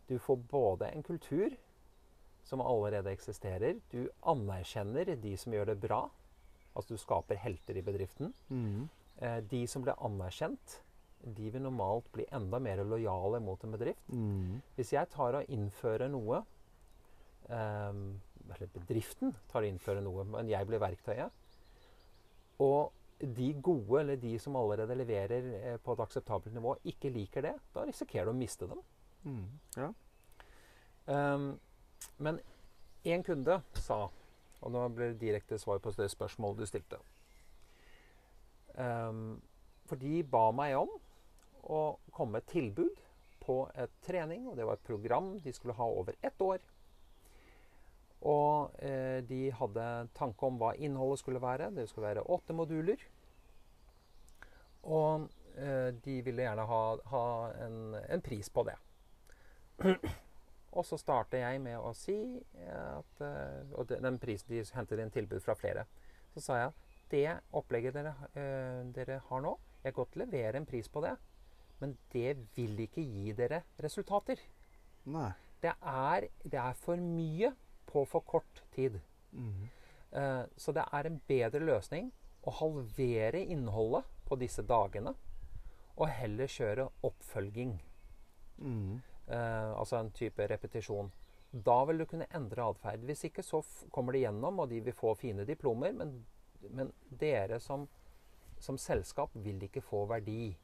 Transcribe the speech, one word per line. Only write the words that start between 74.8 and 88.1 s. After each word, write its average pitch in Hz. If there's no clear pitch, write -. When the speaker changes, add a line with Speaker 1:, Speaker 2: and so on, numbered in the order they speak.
Speaker 2:
Nei. 139
Speaker 1:
Det 165
er, 143
det 139
er 123
for 175
mye 170
på 143
for 160
kort -
tid. 113
Speaker 2:
Mhm. 107
Speaker 1:
Eh, 135
så -
det 160
er 147
en 160
bedre 131
løsning 160
å -
halvere 123
innholdet 123
på 139
disse 123
dagene, 107
og 151
heller 120
kjøre 123
oppfølging. 110